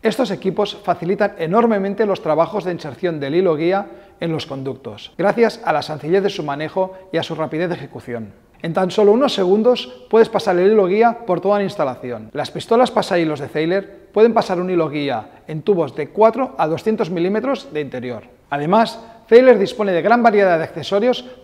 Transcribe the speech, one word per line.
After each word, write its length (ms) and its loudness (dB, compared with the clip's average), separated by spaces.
Estos 300 0
equipos 500 -4
facilitan 560 -2
enormemente 680 0
los 160 -2
trabajos 420 0
de 80 -4
inserción 480 -6
del 160 -4
hilo 180 2
guía 320 -2
en 140 -4
los 140 -6
conductos, 680 -12
gracias 480 0
a 80 0
la 100 -2
sencillez 420 -2
de 60 -2
su 120 -8
manejo 520 -6
y 60 -2
a 40 0
su 140 -8
rapidez 320 -4
de 80 -6
ejecución. 560 -12
En 120 -6
tan 160 0
solo 220 4
unos 200 2
segundos 760 0
puedes 180 6
pasar 300 0
el 140 4
hilo 140 4
guía 380 2
por 160 0
toda 180 0
la 60 -2
instalación. 680 -6
Las 180 -6
pistolas 400 2
pasahilos 480 0
de 80 -8
Zeiler 640 -4
pueden 220 4
pasar 260 0
un 100 -4
hilo 180 0
guía 580 -6
en 160 -8
tubos 320 0
de 160 -6
cuatro 480 2
a 80 2
doscientos 440 -2
milímetros 640 -2
de 80 -4
interior. 440 -8
Además, 500 0
Zeiler 300 8
dispone 340 -2
de 100 0
gran 200 4
variedad 360 4
de 60 -2
accesorios 580 -2